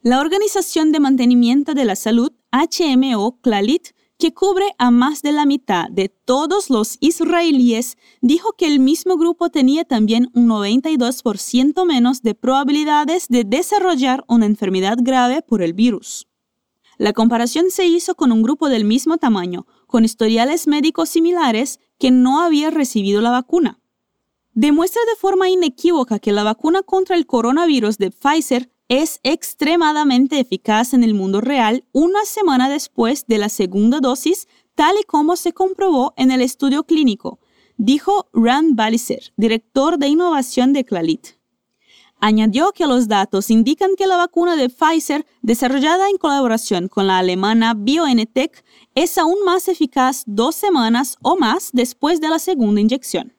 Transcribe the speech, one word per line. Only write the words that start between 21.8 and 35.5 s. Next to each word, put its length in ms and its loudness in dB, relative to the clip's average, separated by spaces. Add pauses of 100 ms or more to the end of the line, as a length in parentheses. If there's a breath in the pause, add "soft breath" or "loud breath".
que 100 2
no 300 4
había 320 0
recibido 500 -2
la 100 0
vacuna. 500 -2 (720)
Demuestra 560 0
de 100 -4
forma 300 0
inequívoca 680 0
que 120 -2
la 120 0
vacuna 400 0
contra 340 0
el 80 0
coronavirus 720 0
de 140 -2
Pfizer 580 -2 (180)
es 360 -2
extremadamente 1160 0
eficaz 540 -2
en 100 4
el 120 2
mundo 260 -2
real 500 0
una 320 2
semana 460 0
después 560 -4
de 140 0
la 100 -2
segunda 500 0
dosis, 480 -2 (280)
tal 260 2
y 20 -4
como 340 0
se 160 -4